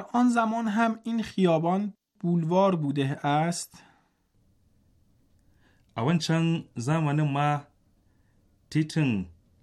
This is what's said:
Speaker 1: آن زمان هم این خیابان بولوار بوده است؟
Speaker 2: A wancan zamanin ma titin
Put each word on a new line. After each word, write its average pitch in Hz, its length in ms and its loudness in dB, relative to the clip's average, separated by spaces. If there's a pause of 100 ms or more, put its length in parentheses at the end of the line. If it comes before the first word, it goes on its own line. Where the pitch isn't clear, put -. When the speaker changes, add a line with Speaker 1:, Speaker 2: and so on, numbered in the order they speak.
(140)
Speaker 1:
آن 247 160 4
زمان 226 380 0
هم 220 360 0
این 226 200 -4
خیابان 180 680 0 (260)
بولوار 175 560 2
بوده 139 520 -2
است؟ 160 560 -2 (2000)
Speaker 2:
A 113 60 -4
wancan 165 640 0 (140)
zamanin 151 580 0
ma 147 300 0 (1040)
titin 147 580 -2 (360)